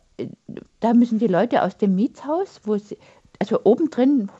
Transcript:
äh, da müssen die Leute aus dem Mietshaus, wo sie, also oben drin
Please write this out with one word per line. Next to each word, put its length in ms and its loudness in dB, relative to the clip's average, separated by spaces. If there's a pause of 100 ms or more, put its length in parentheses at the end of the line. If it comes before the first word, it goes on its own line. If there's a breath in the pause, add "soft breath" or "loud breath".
(160)
äh, 120 -10 (520)
da 140 0
müssen 240 4
die 80 0
Leute 360 2
aus 140 -4
dem 180 0
Mietshaus, 680 -4
wo 120 -2
sie, 220 -10 (400 soft breath)
also 260 -2
oben 260 2
drin 500 0